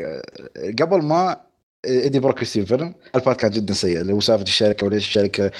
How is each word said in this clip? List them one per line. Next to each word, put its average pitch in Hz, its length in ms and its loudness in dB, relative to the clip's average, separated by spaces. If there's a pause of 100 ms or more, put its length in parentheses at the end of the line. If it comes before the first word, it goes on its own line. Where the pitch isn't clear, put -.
آه، 78 160 -8 (600)
قبل 170 240 2
ما 170 320 0 (480)
إيدي 131 340 2
بروك 127 220 2
يصير 110 240 -2
فيلم، 139 300 -2 (200)
البارت 127 240 2
كان 107 120 2
جدًا 104 220 -2
سيء، 87 280 0
اللي 95 120 0
هو 104 60 2
سالفة 104 240 2
الشركة 101 440 0
وليش 101 200 0
الشركة، 101 520 0